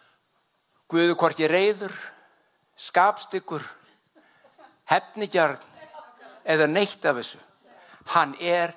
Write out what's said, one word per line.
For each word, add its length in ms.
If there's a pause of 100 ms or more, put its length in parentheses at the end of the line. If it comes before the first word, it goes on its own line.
(880)
Guð 240
er 80
hvorki 320
reiður, 440 (840)
skapstyggur, 840 (1200)
hefnigjarn 720 (880)
eða 240
neitt 400
af 80
þessu. 220 (720)
Hann 240
er 380